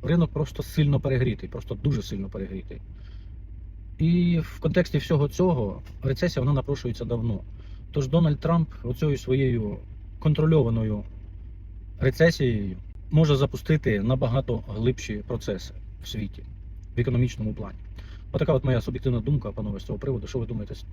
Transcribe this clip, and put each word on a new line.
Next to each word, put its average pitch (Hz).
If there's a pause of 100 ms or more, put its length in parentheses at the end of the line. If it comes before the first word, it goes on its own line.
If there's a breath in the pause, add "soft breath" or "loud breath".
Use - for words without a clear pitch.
Ринок 165
просто -
сильно 143
перегрітий, 127
просто -
дуже 120
сильно 98
перегрітий. 95 (1160 loud breath)
І 175
в -
контексті 160
всього 143
цього 139 (220)
рецесія, 135
вона 139
напрошується 131
давно. 113 (520 loud breath)
Тож 139
Дональд 151
Трамп 165 (140)
оцею 135
своєю 123 (420)
контрольованою 117 (960)
рецесією 123 (340)
може 151
запустити 131
набагато 123
глибші 110
процеси - (300)
в -
світі, - (520)
в 120
економічному 120
плані. 95 (520 loud breath)
Отака 156
от 131
моя 123
суб'єктивна 123
думка, 110
панове, 104
з -
цього -
приводу. 127
Що 127
ви 113
думаєте? 107 (180)